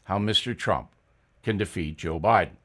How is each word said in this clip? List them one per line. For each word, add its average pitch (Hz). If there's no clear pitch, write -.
how 95
Mister 107
Trump 76
can 110
defeat 87
Joe 82
Biden. 95